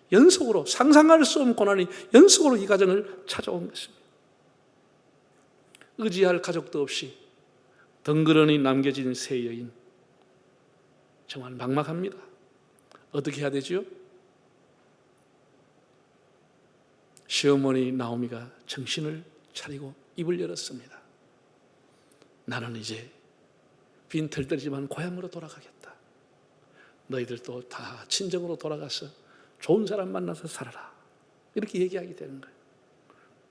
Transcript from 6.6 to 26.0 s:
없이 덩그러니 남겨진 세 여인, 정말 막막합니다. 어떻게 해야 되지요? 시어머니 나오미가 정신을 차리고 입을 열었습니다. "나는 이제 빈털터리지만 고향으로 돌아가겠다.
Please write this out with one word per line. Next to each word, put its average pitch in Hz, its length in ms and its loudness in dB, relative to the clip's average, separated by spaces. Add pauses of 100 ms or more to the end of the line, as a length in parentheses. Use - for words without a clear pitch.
없이 139 340 -6 (880)
덩그러니 156 560 4
남겨진 135 540 0
세 123 320 -6
여인, 117 260 -12 (1600)
정말 127 260 -16
막막합니다. 147 640 -4 (920)
어떻게 143 300 -6
해야 143 80 -2
되지요? 139 340 -4 (3500)
시어머니 135 640 0
나오미가 120 600 -8 (160)
정신을 156 560 -10 (300)
차리고 139 400 -14 (240)
입을 175 220 -4
열었습니다. 165 600 -12 (1400)
"나는 120 300 -10
이제 107 340 -12 (1000)
빈털터리지만 143 760 -6
고향으로 180 420 -10
돌아가겠다. - 640 -20 (1120)